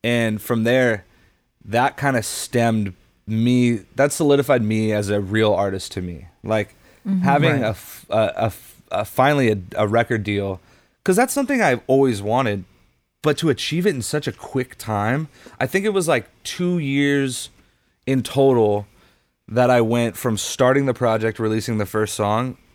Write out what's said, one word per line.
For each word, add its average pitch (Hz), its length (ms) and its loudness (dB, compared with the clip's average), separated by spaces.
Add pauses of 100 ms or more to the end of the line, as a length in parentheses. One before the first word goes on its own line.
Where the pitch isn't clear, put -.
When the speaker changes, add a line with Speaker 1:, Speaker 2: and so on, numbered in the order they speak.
Speaker 1:
And 113 400 0
from 117 220 -2
there, 120 400 2 (600)
that 117 320 0
kinda 135 260 0
stemmed 113 680 -2 (340)
me, 120 540 2 (160)
that 139 160 2
solidified 143 500 2
me 110 300 0
as 104 160 -2
a 104 100 0
real 104 360 2
artist 95 380 -2
to 92 100 -6
me. 87 240 -10 (160)
Like, 107 320 -2 (340)
Speaker 2:
Mm-hmm. 190 140 0
Speaker 1:
having 147 300 4
Speaker 3:
Right. 135 100 0
Speaker 1:
a 107 60 0
f-, - 420 -10
a, - 40 -4 (220)
a - 100 -2
f-, - 440 -10
a, 104 160 -4
finally 131 440 2
a, 107 80 0 (180)
a 110 120 2
record 113 360 0
deal, 98 360 -4 (440)
'cause 190 120 4
that's 247 160 2
something 269 300 0
I've 131 240 2
always 131 360 2
wanted, 107 420 -2 (580)
but 143 160 0
to 165 100 0
achieve 160 380 -2
it 202 80 2
in 123 80 -6
such 151 260 -4
a 107 40 -6
quick - 440 -8
time, 110 520 -2 (300)
I - 80 -6
think 196 200 -2
it 214 80 0
was, 180 140 0
like, 131 200 0 (160)
two 180 340 -2
years 139 680 -2 (580)
in 131 160 0
total 113 640 2 (640)
that 123 220 2
I 123 100 6
went 117 380 0
from 113 180 -2
starting 135 480 0
the 131 100 0
project, 113 440 0
releasing 110 400 -2
the 104 80 -2
first 107 280 -2
song 110 440 -2 (160)